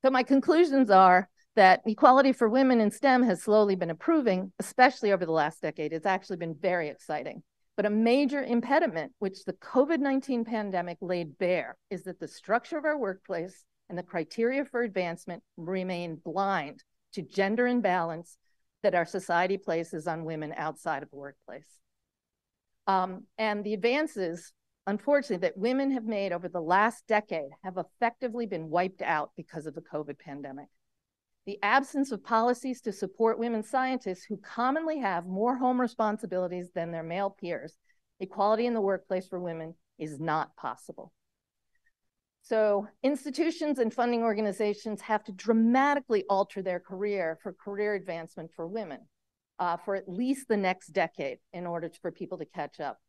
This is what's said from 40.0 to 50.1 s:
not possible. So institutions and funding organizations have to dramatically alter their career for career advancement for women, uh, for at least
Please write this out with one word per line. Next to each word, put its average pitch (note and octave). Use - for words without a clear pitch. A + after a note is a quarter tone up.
not D#3
possible. -
So G#3
institutions D4+
and A3+
funding A#3+
organizations G#3
have G#3+
to -
dramatically A#3
alter G3
their F3+
career F#3+
for F3+
career G3+
advancement E3+
for E3
women, F#3
uh, F3
for G3
at F#3+
least B3